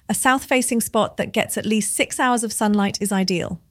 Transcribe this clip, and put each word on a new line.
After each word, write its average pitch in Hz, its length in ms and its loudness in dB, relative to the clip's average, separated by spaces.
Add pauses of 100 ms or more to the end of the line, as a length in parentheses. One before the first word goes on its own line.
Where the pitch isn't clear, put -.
A 208 60 -2
south-facing 254 680 2
spot - 360 0
that - 160 -4
gets - 220 -2
at - 120 -4
least 214 260 0
six - 260 -2
hours 247 240 2
of 214 80 -4
sunlight 208 480 0
is 202 120 -4
ideal. 185 580 0